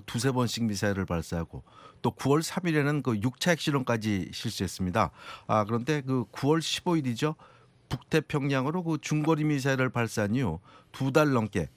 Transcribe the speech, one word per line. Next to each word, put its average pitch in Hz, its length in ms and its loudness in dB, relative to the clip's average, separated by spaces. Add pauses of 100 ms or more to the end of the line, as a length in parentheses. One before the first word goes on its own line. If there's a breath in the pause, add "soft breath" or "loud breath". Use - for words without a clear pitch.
두세 131 260 -2
번씩 120 320 0
미사일을 101 420 0
발사하고 82 580 -4 (380 loud breath)
또 123 100 0
구월 143 300 2
삼 180 240 -4
일에는 147 380 2
그 113 180 0
육 - 200 -2
차 - 80 2
핵실험까지 117 800 0
실시했습니다. 92 800 -2 (360 loud breath)
아, 110 180 2
그런데 120 340 -2
그 131 320 -2
구월 156 300 2
십오 - 340 -2
일이죠. 147 400 -2 (540 loud breath)
북태평양으로 143 960 0
그 160 180 0
중거리 151 420 2
미사일을 135 460 2
발사한 110 440 0
이후 113 260 0 (320 loud breath)
두 135 200 -2
달 151 200 6
넘게, 107 460 0